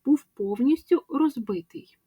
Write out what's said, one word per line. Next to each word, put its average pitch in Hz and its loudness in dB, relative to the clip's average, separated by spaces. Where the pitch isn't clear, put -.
був 277 2
повністю 240 0
розбитий. 220 -4